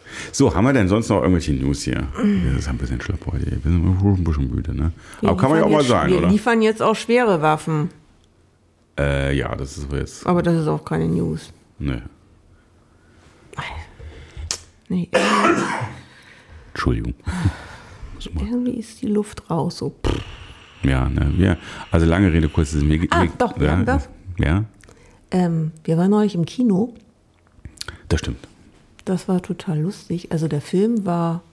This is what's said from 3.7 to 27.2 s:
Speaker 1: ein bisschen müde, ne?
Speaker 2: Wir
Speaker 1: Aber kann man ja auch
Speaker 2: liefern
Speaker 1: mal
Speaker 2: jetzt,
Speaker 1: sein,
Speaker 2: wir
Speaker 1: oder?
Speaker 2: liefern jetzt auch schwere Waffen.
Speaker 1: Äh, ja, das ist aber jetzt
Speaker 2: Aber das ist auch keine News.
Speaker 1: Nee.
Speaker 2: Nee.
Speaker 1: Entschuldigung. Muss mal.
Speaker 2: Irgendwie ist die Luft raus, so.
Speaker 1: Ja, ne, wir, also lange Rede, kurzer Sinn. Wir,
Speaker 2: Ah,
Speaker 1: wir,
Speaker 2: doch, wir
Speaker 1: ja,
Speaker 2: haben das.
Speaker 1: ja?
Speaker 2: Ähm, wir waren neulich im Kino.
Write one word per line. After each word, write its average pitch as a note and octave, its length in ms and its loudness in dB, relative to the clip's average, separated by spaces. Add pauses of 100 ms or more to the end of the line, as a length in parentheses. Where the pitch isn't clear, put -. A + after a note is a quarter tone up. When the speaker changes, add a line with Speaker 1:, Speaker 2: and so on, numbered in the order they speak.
Speaker 1:
ein F#2 400 2
bisschen C#2+ 280 0
müde, - 240 -4
ne? D#2 160 0 (300)
Speaker 2:
Wir - 100 2
Speaker 1:
Aber - 100 0
kann - 80 2
man D#3+ 80 4
ja - 80 4
auch - 40 4
Speaker 2:
liefern - 20 4
Speaker 1:
mal D4+ 100 6
Speaker 2:
jetzt, B3+ 80 2
Speaker 1:
sein, G#3 220 4
Speaker 2:
wir F#3 80 4
Speaker 1:
oder? F3 100 2
Speaker 2:
liefern A3+ 320 4
jetzt G#3+ 220 2
auch G#3+ 120 4
schwere A3+ 460 2
Waffen. D#3 480 0 (1040)
Speaker 1:
Äh, C#2 400 0
ja, A#1 200 -2
das C#2 200 -8
ist D2 140 -8
aber C#2 80 -4
jetzt - 300 -8
Speaker 2:
Aber F3 160 2
das E3+ 120 2
ist D#3 120 0
auch D3+ 180 -4
keine E3 220 -2
News. E3 440 -4 (280)
Speaker 1:
Nee. C2+ 180 -4 (3000)
Speaker 2:
Nee. F3+ 220 -4 (1600)
Speaker 1:
Entschuldigung. - 400 -2 (1000)
Muss - 180 -12
mal. - 120 -2
Speaker 2:
Irgendwie B3 340 -4
ist - 220 -14
die - 60 -6
Luft G#3 420 -4
raus, E3 280 -2
so. - 160 -6 (920)
Speaker 1:
Ja, C2 260 2
ne, C#2+ 280 0
wir, F#2 200 2 (340)
also E2 140 4
lange F2 260 4
Rede, D#2+ 180 4
kurzer D2+ 300 0
Sinn. D2 100 2
Wir, D#2 100 2 (120)
Speaker 2:
Ah, E4+ 120 4
Speaker 1:
wir, E2+ 140 2
Speaker 2:
doch, - 220 0
wir D2 80 2
Speaker 1:
ja, D2 60 4
Speaker 2:
haben F#2 120 2
das. B3+ 240 0 (300)
Speaker 1:
ja? F2 240 2 (680)
Speaker 2:
Ähm, E3 400 0 (120)
wir E3 140 2
waren F3+ 120 4
neulich G#3 260 4
im E3 100 2
Kino. A#3 480 0 (1120)